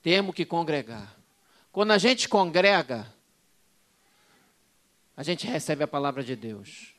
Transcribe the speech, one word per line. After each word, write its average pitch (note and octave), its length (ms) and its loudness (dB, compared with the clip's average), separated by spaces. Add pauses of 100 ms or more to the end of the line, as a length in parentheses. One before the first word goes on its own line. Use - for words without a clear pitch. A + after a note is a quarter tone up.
Temos F#3+ 260 2
que E3 120 -4
congregar. B2 680 -4 (560)
Quando G#3+ 200 0
a G#3 80 6
gente A#3+ 320 2
congrega, E3+ 840 2 (2000)
a C3+ 80 -14
gente E3 240 -4
recebe D3+ 380 -2
a - 20 -2
palavra C#3 380 -4
de B2+ 100 -6
Deus. G#2+ 640 -14